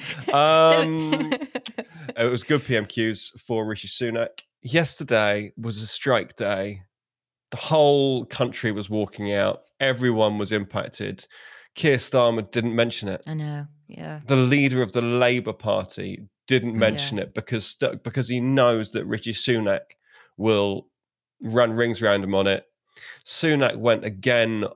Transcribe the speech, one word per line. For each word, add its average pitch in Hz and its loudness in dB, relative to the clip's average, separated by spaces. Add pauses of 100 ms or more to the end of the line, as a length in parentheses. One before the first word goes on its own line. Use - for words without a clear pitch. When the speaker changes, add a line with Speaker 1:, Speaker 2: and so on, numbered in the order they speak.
Speaker 1:
<laughs> - -12
So - -2
Speaker 2:
Um, 160 4 (440)
Speaker 1:
<laughs> - -14
Speaker 2:
it 123 2
was 120 -2
good 147 2
P 123 0
M 104 0
Qs 113 -4
for 110 -4
Rishi 107 -8
Sunak. 117 -4 (260)
Yesterday 113 -2
was 113 -8
a 110 -10
strike 110 -2
day. 101 -4 (680)
The - -10
whole 143 4
country 120 -4
was 98 -6
walking 104 -4
out. 98 0 (160)
Everyone 117 2
was 104 -4
impacted. 101 -6 (480)
Keir 143 4
Starmer 117 0
didn't 113 -2
mention 117 -2
it. 92 -6
Speaker 1:
I 156 -8
know, 147 -8 (200)
yeah. 156 -14
Speaker 2:
The 135 4 (200)
leader 135 2
of 185 -4
the 127 0
Labour 120 2
Party 101 -4 (360)
didn't 120 2
Speaker 1:
Yeah. 113 2
Speaker 2:
mention 139 -2
it - -8
because 110 -6
st-, - -4
because 120 -4
he 123 -2
knows 120 2
that 101 -4
Rishi 110 -6
Sunak 104 -2 (400)
will 101 0 (540)
run 113 2
rings 117 0
round 101 4
him 98 -2
on 98 2
it. 98 0 (600)
Sunak 143 0
went 110 2
again 110 0 (100)